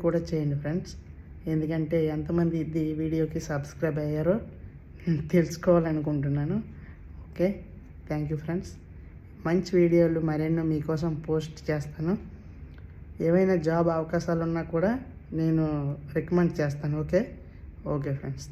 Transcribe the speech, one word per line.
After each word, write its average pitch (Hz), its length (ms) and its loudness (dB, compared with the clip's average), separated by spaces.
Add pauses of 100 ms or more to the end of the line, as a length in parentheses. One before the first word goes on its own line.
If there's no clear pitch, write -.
కూడా 170 140 2 (100)
చేయండి 147 340 0
ఫ్రెండ్స్. 165 300 -4 (600)
ఎందుకంటే 160 440 0 (180)
ఎంతమంది 165 400 2 (100)
ఇది 156 200 0 (160)
వీడియోకి 160 400 0 (100)
సబ్స్క్రైబ్ 151 540 -2
అయ్యారో 156 300 2 (960)
తెలుసుకోవాలనుకుంటున్నాను. 156 1200 4 (720)
ఓకే, 175 200 0 (640)
thank 151 240 -2
you 147 120 -2
ఫ్రెండ్స్. 180 260 -4 (760)
మంచి 185 320 2
వీడియోలు 170 500 6
మరెన్నో 160 420 2
మీకోసం 156 420 0 (140)
పోస్ట్ 156 320 -2 (100)
చేస్తాను. 156 460 -2 (1120)
ఏవైనా 190 280 6 (140)
జాబ్ 170 280 4
అవకాశాలు 165 500 0
ఉన్నా 165 160 -2 (120)
కూడా 185 160 4 (480)
నేను 160 260 4 (520)
రికమెండ్ 170 440 2
చేస్తాను. 147 420 0
ఓకే, 180 180 4 (760)
ఓకే 143 260 -2
ఫ్రెండ్స్, 135 300 -8